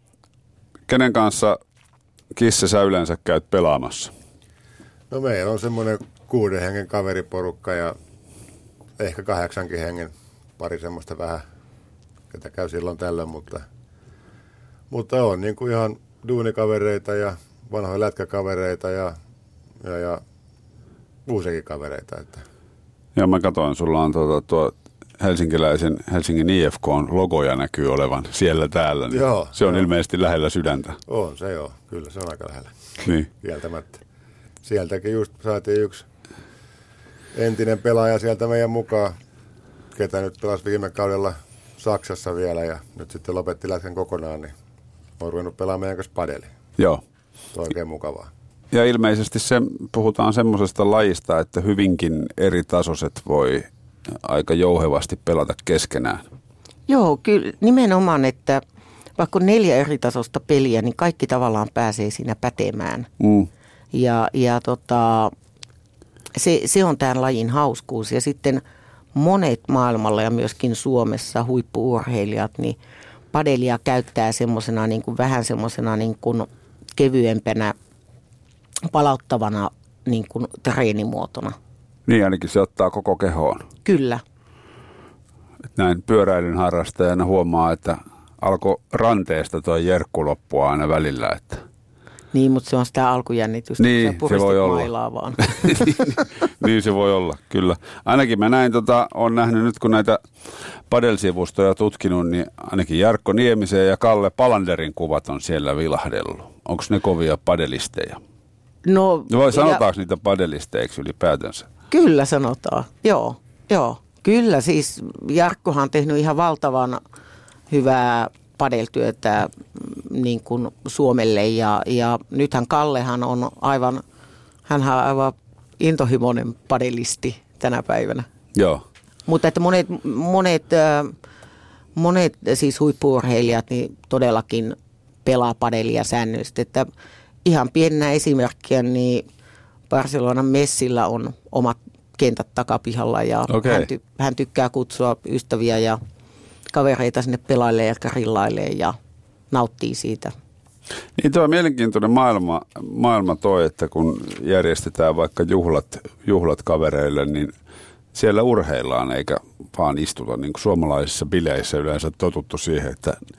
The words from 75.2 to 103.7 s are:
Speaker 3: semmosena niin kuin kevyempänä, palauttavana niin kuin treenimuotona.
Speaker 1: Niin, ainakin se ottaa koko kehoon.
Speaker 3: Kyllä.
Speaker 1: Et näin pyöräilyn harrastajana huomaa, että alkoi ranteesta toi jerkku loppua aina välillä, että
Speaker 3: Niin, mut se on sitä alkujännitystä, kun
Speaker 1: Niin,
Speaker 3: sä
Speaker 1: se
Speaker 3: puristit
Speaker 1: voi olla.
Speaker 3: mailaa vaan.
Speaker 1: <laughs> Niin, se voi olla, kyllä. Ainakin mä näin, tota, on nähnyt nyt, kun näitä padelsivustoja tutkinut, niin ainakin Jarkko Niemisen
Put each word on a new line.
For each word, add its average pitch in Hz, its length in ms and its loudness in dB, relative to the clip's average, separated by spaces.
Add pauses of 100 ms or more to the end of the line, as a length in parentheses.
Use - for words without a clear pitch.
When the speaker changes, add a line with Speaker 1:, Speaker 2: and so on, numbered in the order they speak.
Speaker 3:
semmosena 113 540 -4
niin 110 240 -4
kuin 117 220 -2 (520)
kevyempänä, 113 760 2 (1200)
palauttavana 117 800 0 (360)
niin 113 240 -2
kuin 117 180 -6 (160)
treenimuotona. 107 880 -2 (560)
Speaker 1:
Niin, 113 160 4
ainakin 92 260 0
se 98 120 4
ottaa 92 280 0
koko 95 260 -2
kehoon. 80 440 0 (240)
Speaker 3:
Kyllä. 131 360 0 (1500)
Speaker 1:
Et - 120 -20
näin 90 240 2
pyöräilyn 92 560 2
harrastajana 90 680 0
huomaa, 85 460 2
että 82 260 -4 (440)
alkoi 95 360 2 (160)
ranteesta 92 680 0
toi 82 240 0
jerkku 85 400 0
loppua 71 460 0
aina 76 160 -2
välillä, 73 480 -2
että - 200 -12 (800)
Speaker 3:
Niin, 135 180 4
mut 127 140 0
se - 100 -2
on 123 100 2
sitä 127 240 0
alkujännitystä, 117 720 -2
kun 123 80 6
Speaker 1:
Niin, 117 160 4
Speaker 3:
sä 101 40 0
Speaker 1:
se 87 80 -6
Speaker 3:
puristit 101 260 2
Speaker 1:
voi 98 140 4
olla. 92 160 4
Speaker 3:
mailaa 117 380 -4
vaan. 123 260 -8
Speaker 1:
<laughs> 170 1300 0
Niin, 110 160 4
se 104 120 2
voi 98 200 4
olla, 90 240 0 (120)
kyllä. 90 260 2 (300)
Ainakin 117 340 2
mä 107 100 4
näin, 127 220 4
tota, 120 420 2
on 113 220 0
nähnyt 113 280 2
nyt, 117 160 -2
kun 113 120 0
näitä 107 280 4 (720)
padelsivustoja 98 840 2
tutkinut, 90 540 0
niin 87 160 0 (120)
ainakin 85 420 -2
Jarkko 104 340 2
Niemisen 104 540 4